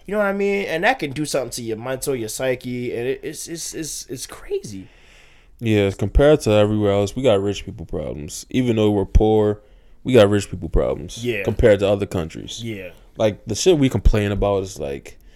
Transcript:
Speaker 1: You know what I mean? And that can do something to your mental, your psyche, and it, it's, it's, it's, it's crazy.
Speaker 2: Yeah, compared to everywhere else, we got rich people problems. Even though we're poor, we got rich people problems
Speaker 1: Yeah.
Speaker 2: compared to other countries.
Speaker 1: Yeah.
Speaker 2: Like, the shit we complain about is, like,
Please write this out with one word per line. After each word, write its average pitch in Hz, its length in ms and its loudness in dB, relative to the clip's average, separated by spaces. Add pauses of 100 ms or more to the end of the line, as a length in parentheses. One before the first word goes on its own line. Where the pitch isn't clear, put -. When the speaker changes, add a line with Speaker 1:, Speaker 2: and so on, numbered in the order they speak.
Speaker 1:
You 180 80 -8
know 214 60 -2
what 208 80 0
I 196 80 -2
mean? 202 320 -2
And 160 180 -4
that 254 140 0
can 143 140 -6
do 151 120 -4
something 127 260 -4
to 127 120 -10
your 110 160 -6
mental, 131 360 -6
your 110 140 -6
psyche, 123 680 -6
and 120 140 -4
it, 135 140 -4
it's, - 260 -12
it's, 160 240 -10
it's, 147 380 -10
it's 131 160 -12
crazy. 110 640 -10 (720)
Speaker 2:
Yeah, 104 300 2
compared 143 520 4
to 113 80 0
everywhere 104 420 4
else, 101 240 0
we 131 60 -6
got 107 180 4
rich 101 240 -4
people 90 220 -14
problems. 73 640 -10
Even 120 260 0
though 107 140 4
we're 101 160 2
poor, 107 540 4 (420)
we 127 100 -4
got 107 160 8
rich 101 220 0
people 85 180 -10
problems 76 560 -2
Speaker 1:
Yeah. 110 200 -4
Speaker 2:
compared 104 360 4
to 95 80 2
other 101 180 2
countries. - 560 -8
Speaker 1:
Yeah. 98 280 -10 (260)
Speaker 2:
Like, 110 300 0
the 110 80 -2
shit 180 240 4
we 135 100 4
complain 104 440 4
about 98 320 0
is, 92 140 -14
like, 69 400 -10 (180)